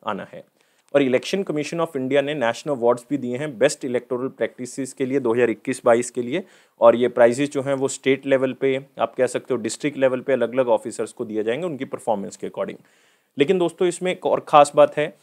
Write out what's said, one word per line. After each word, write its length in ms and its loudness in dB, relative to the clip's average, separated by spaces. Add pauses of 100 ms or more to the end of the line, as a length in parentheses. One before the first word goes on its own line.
आना 260 -6
है। 120 -18 (500)
और 80 6
Election 420 0
Commission 360 -6
of 160 -4
India 260 0
ने 120 -4
नेशनल 380 -2
अवार्ड्स 380 0
भी 60 -4
दिए 200 -6
हैं 220 -8
बेस्ट 260 0
इलेक्टोरल 440 -4
प्रैक्टिसेस 640 -8
के 140 -4
लिए 140 -2
दो 140 0
हज़ार 160 2
इक्कीस 340 -6
बाईस 260 4
के 120 -6
लिए, 200 -6 (380)
और 160 8
ये 120 2
प्राइजेस 420 4
जो 120 -4
हैं 120 -2
वो 140 -2
स्टेट 380 -2
लेवल 260 2
पे, 280 -2 (180)
आप 160 -2
कह 120 2
सकते 280 -4
हो 60 -4
डिस्ट्रिक्ट 380 -6
लेवल 220 2
पे 120 -2
अलग-अलग 360 0
ऑफिसर्स 440 -2
को 120 -8
दिए 180 -4
जाएंगे 240 -4
उनकी 180 -8
परफॉर्मेंस 520 -6
के 120 -10
according। 340 -8 (560)
लेकिन 200 2
दोस्तों 300 0
इसमें 240 -4
एक 140 -6
और 140 0
ख़ास 360 6
बात 200 4
है 260 -6